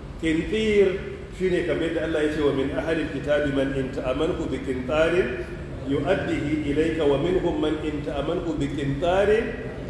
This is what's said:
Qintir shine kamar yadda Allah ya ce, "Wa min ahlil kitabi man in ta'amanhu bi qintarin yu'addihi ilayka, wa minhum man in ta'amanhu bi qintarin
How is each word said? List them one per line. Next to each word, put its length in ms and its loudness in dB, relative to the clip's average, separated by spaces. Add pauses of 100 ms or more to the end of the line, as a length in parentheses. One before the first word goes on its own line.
(220)
Qintir 680 4 (480)
shine 300 0
kamar 260 0
yadda 160 -2
Allah 160 0
ya 80 2
ce, 100 -2
"Wa 120 4
min 180 0
ahlil 400 -2
kitabi 400 0
man 240 0
in 160 -2
ta'amanhu 560 -2
bi 160 -4
qintarin 800 0 (400)
yu'addihi 880 0
ilayka, 320 2
wa 160 4
minhum 400 0
man 240 0
in 240 -4
ta'amanhu 500 -2
bi 140 0
qintarin 800 2 (380)